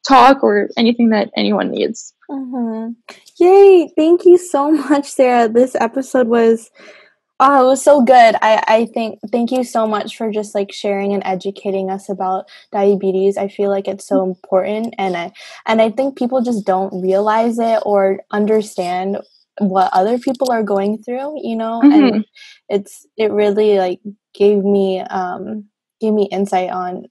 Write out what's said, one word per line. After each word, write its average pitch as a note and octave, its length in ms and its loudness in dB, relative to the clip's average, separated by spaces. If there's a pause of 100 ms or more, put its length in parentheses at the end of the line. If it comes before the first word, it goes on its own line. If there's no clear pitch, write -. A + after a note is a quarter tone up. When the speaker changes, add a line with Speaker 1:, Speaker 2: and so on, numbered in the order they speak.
Speaker 1:
talk C4+ 340 6
or G#3 360 0
anything A#3 320 2
that G#3+ 260 -2
anyone G3+ 340 -2
needs. - 440 -6 (160)
Speaker 2:
Mm-hmm. A#3+ 600 -8 (460)
Yay! F#4 580 6
Thank E4 280 2
you F4+ 140 8
so C#4+ 320 -2
<laughs> C#4+ 180 -2
much, C#4+ 180 0
Sarah. B3 420 2
This B3 260 0
episode B3+ 540 -2
was, A3+ 420 0 (720)
oh, C4+ 240 4
it - 20 4
was C4+ 160 2
so D4 200 6
good. A#3 400 6
I, A3 240 2
I A3+ 260 2
think, A3 260 -8 (140)
thank A#3 180 -2
you B3+ 140 -2
so A3+ 220 -4
much G#3+ 300 -6
for A3+ 140 -6
just, G#3+ 240 -8
like, G3+ 180 -4
sharing G3+ 420 -4
and F#3+ 100 -4
educating F#3+ 680 -6
us G3 180 -10
about F#3+ 400 -6 (220)
diabetes. G3 680 0
I G3+ 120 -4
feel G3+ 220 -4
like G3 180 -4
it's G3 180 -10
so F#3+ 180 0
important, G3 760 -4
and F#3+ 180 -4
I, E3+ 160 -10 (340)
and A3 140 0
I A3+ 100 2
think C4+ 280 -4
people B3 240 -2
just A3+ 240 -4
don't F#3+ 340 -4
realize G#3+ 580 0
it A3+ 260 0
or G3 360 0 (100)
understand G3+ 880 -2 (400)
what F#3+ 340 0
other G#3+ 260 2
people B3+ 320 -2
are A3+ 120 0
going G#3 400 -2
through, C4+ 400 -10
you A3+ 140 -8
know, A3+ 260 -6
Speaker 1:
Mm-hmm. C#4+ 100 6 (220)
Speaker 2:
and G#3+ 100 -2 (440)
it's, - 380 -6 (100)
it G#3+ 160 -2
really, G#3 460 2
like, F3+ 220 -2 (340)
gave G3+ 300 2
me, G3 360 0
um, F#3+ 640 -8 (360)
gave A3 120 -2
me G#3 180 0
insight F#3 400 -2
on F#3 400 -10